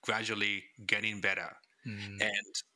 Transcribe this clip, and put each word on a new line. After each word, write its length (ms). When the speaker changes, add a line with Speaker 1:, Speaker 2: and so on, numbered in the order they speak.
Speaker 1:
gradually 640
getting 360
better. 340
Speaker 2:
Mm. 340
Speaker 1:
And 320